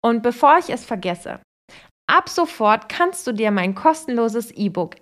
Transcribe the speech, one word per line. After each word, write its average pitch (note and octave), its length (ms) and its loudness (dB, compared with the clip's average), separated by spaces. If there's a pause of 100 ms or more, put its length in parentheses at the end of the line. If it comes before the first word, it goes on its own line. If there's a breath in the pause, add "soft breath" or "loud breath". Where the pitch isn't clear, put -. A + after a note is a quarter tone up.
und A#3 200 0
bevor C#4 360 4
ich F4 120 -2
es - 140 -6
vergesse, F3+ 560 -8 (720 loud breath)
ab D#4 180 2
sofort A3 600 0
kannst - 380 -2
du B3+ 60 -4
dir G#3+ 180 0
mein F#3+ 240 0
kostenloses A#3 760 0
E-Book F#3 520 -4